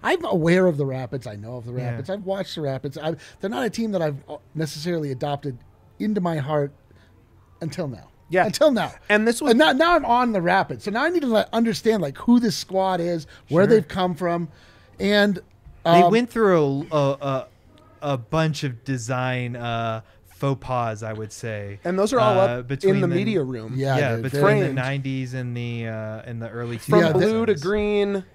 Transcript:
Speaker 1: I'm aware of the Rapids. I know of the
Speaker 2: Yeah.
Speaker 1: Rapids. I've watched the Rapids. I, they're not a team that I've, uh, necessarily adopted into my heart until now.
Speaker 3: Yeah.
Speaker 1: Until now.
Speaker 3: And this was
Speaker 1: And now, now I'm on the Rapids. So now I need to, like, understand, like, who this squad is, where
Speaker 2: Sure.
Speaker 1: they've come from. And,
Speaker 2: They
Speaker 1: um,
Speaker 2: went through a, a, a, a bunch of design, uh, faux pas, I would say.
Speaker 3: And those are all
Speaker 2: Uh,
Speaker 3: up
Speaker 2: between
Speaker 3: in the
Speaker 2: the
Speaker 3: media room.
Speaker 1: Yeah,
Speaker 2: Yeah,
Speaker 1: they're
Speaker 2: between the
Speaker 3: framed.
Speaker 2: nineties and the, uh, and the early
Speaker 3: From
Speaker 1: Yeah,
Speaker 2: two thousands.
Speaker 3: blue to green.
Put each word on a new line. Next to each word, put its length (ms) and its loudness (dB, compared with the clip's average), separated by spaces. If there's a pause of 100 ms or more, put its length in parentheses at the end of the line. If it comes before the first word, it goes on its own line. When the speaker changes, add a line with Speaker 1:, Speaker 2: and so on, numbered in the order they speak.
Speaker 1:
I'm 200 0
aware 440 2
of 80 0
the 100 -2
Rapids. 400 -8
I 80 -10
know 220 -12
of 100 -14
the 60 -12
Speaker 2:
Yeah. 180 -6
Speaker 1:
Rapids. 200 -8
I've 140 -8
watched 300 -6
the 60 -8
Rapids. 360 -6
I, 200 -6 (240)
they're 100 -4
not 140 -4
a 60 -2
team 200 -4
that 120 0
I've, 260 -4
uh, 80 -12 (180)
necessarily 560 -4
adopted 480 -6 (400)
into 220 -2
my 160 -2
heart 340 -2 (920)
until 280 -6
now. 200 -12 (200)
Speaker 3:
Yeah. 180 2
Speaker 1:
Until 260 4
now. 200 -2 (160)
Speaker 3:
And 200 4
this 120 0
was 100 2
Speaker 1:
And 80 6
now, 140 6
now 220 4
I'm 100 2
on 280 2
the 100 0
Rapids. 420 0
So 60 -4
now 140 -2
I 60 2
need 120 0
to, 60 -2
like, 240 2
understand, 500 2
like, 160 -6
who 220 6
this 160 0
squad 440 0
is, 260 -4 (220)
where 160 4
Speaker 2:
Sure. 40 4
Speaker 1:
they've 180 6
come 280 -2
from. 340 -4 (500)
And, 380 4 (480)
Speaker 2:
They 60 4 (120)
Speaker 1:
um, 100 8
Speaker 2:
went 180 2
through 600 2
a, 60 0
a, 40 4
a, 460 -2 (680)
a 40 -4
bunch 460 -2
of 200 -8
design, 720 -4
uh, 440 -4 (260)
faux 380 -4
pas, 380 -4
I 100 -8
would 200 -10
say. 520 -10
Speaker 3:
And 140 -2
those 140 2
are 80 2
all 180 4
Speaker 2:
Uh, 60 4 (160)
Speaker 3:
up 80 -12
Speaker 2:
between 280 2
Speaker 3:
in 60 2
the 40 2
Speaker 2:
the 80 0
Speaker 3:
media 280 0
room. 340 -8
Speaker 1:
Yeah, 200 0
Speaker 2:
Yeah, 180 2
Speaker 1:
they're 80 -4
Speaker 2:
between 200 -2
the 40 6 (180)
Speaker 3:
framed. 100 -2
Speaker 2:
nineties 600 -4
and 220 -6
the, 300 -6
uh, 380 -10
and 180 -10
the 60 -10
early 300 -8
Speaker 3:
From 220 4
Speaker 1:
Yeah, 80 6
Speaker 2:
two 60 2
thousands. 180 4
Speaker 3:
blue 140 0
to 80 2
green. 680 0 (100)